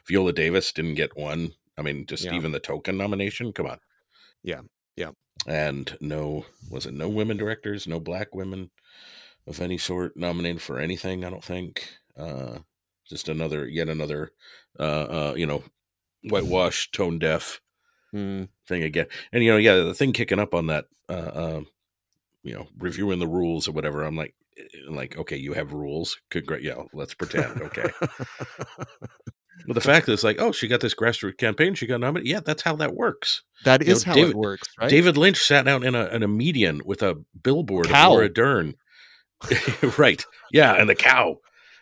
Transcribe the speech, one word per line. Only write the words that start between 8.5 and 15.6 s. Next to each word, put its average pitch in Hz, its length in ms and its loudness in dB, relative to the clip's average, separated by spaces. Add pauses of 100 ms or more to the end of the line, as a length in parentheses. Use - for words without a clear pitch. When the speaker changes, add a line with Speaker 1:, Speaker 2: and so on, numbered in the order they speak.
Speaker 1:
of 80 140 -12
any 87 180 -4
sort 90 380 -6
nominated 85 460 -4
for 64 160 -8
anything? 90 460 -6
I 90 60 -8
don't 92 140 -14
think. 90 440 -10 (280)
Uh, 67 440 -10 (480)
just - 200 -12
another, 78 400 -4
yet 80 200 -4
another, 76 420 -6 (480)
uh, - 40 -6
uh, 76 540 -2
you 82 100 -2
know, 73 180 -4 (600)